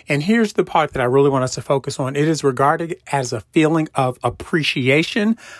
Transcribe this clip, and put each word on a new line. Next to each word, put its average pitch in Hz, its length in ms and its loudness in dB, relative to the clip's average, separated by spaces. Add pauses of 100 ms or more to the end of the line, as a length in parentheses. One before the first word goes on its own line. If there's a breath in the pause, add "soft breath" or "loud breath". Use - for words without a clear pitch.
And 143 160 0
here's 214 300 2
the 185 100 0
part 156 300 0
that 135 80 -2
I 123 40 2
really 139 240 4
want 135 140 0
us 127 120 -4
to 135 60 -10
focus - 380 -4
on. 135 160 -4
It 143 100 0
is 156 200 -2
regarded 147 500 0 (160)
as 131 220 -2
a 110 80 -6
feeling 156 520 0
of 127 300 -2
appreciation 156 1120 -2 (220 loud breath)